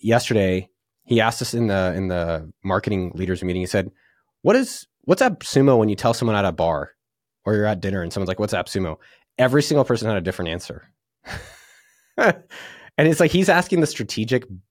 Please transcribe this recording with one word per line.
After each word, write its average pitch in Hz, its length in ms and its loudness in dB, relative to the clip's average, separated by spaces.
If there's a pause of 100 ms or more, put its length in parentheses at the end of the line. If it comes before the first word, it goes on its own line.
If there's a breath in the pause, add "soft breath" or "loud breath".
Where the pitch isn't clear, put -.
yesterday, 101 640 0 (380)
he 113 160 2
asked 117 220 0
us - 100 -8
in 117 140 0
the, 92 280 0
in 95 140 -4
the 85 420 -4 (120)
marketing 95 520 -2
leaders 90 260 -4
meeting, 90 200 -4
he 90 60 -6
said, 95 220 -2 (520)
"What 208 160 4
is, - 280 -4 (180)
what's 185 180 2
AppSumo 139 560 4
when 110 100 4
you 101 80 0
tell 117 180 0
someone 113 220 0
at 101 80 0
a 92 80 2
bar 78 400 -2 (540)
or 107 80 0
you're 104 140 2
at 101 120 -2
dinner 95 220 -4
and 85 100 -6
someone's 98 160 -4
like, 92 120 -4
'What's 104 140 -2
AppSumo?'" 90 440 -4 (400 soft breath)
Every 127 260 4
single 143 220 2
person 113 240 0
had 104 80 0
a 90 40 -4
different 90 280 -4
answer. - 420 -10 (1300 loud breath)
<laughs> - 0 -
And - 920 -2
it's 160 120 2
like, 165 120 4
he's 185 160 2
asking 180 320 2
the 151 80 2
strategic, 113 580 -4 (260)